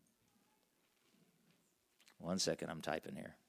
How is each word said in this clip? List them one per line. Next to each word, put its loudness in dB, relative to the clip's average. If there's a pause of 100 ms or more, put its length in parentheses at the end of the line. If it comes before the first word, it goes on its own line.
(2250)
One 2
second, 4
I'm -6
typing -2
here. -10 (120)